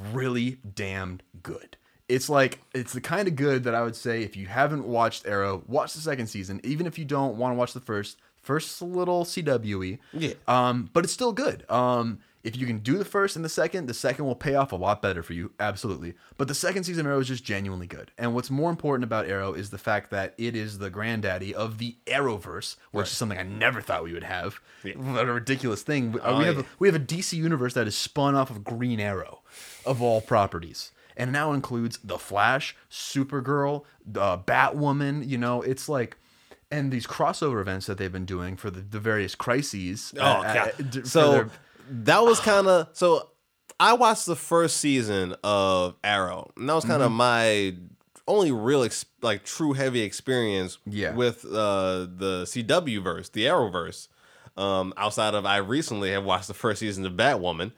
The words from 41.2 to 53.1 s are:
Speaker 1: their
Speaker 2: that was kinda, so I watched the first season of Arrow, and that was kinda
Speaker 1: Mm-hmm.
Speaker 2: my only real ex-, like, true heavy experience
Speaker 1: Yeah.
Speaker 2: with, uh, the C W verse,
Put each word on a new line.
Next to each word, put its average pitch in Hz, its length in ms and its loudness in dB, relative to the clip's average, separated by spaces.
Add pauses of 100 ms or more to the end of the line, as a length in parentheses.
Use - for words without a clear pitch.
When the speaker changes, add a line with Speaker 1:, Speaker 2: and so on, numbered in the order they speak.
Speaker 1:
their 113 180 4 (400)
Speaker 2:
that 135 320 6
was 233 160 8
kinda, 190 540 6
so 170 380 4 (500)
I 208 140 8
watched 226 320 4
the 170 100 -2
first 170 400 2
season 104 680 2
of 95 600 4
Arrow, 95 520 0
and 123 120 -6
that 156 60 2
was 160 100 2
kinda 143 220 4
Speaker 1:
Mm-hmm. 113 80 2
Speaker 2:
my 113 600 4 (540)
only 180 240 4
real 123 320 2
ex-, - 220 -4 (160)
like, 110 220 0
true 151 280 -2
heavy 131 300 0
experience 104 760 0 (100)
Speaker 1:
Yeah. 104 280 -4
Speaker 2:
with, 120 320 0
uh, 95 680 0
the 92 320 -2
C 123 160 -6
W 127 380 0
verse, 90 300 -4